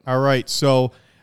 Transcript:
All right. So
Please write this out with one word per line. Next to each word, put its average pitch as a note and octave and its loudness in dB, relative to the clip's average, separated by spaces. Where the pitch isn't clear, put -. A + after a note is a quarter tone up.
All C3 -2
right. C3+ 0
So C3 0